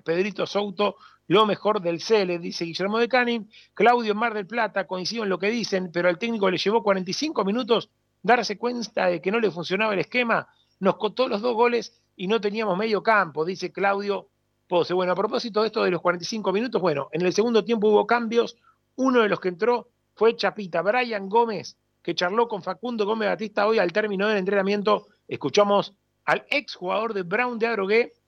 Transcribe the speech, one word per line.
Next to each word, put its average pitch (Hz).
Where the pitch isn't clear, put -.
Pedrito 180
Souto, 202
lo 214
mejor 208
del 170
CELE", 190
dice 175
Guillermo 190
de 240
Canin. 240
Claudio 233
en 202
Mar 226
del 208
Plata, 208
"Coincido 185
en 196
lo 175
que 196
dicen, 196
pero 175
al 175
técnico 220
le 170
llevó 220
cuarenta 190
y 180
cinco 285
minutos 214
darse 208
cuenta 233
de 170
que 185
no 233
le 202
funcionaba 190
el 185
esquema. 226
Nos 185
costó 240
los 208
dos 240
goles 240
y 185
no 220
teníamos 208
medio 208
campo", 170
dice 180
Claudio 196
Pose. 175
Bueno, 180
a -
propósito 220
de 226
esto 214
de 190
los 170
cuarenta 175
y -
cinco 202
minutos, 220
bueno, 143
en 165
el 180
segundo 220
tiempo 214
hubo 208
cambios. 233
Uno 254
de 208
los 175
que 185
entró 220
fue 233
Chapita, 185
Brian 208
Gómez, 220
que 170
charló 214
con 208
Facundo 214
Gómez 208
Batista 202
hoy 220
al 180
término 208
del 214
entrenamiento. 196
Escuchamos 202
al 175
exjugador 214
de 196
Brown 226
de 226
Adrogué, 220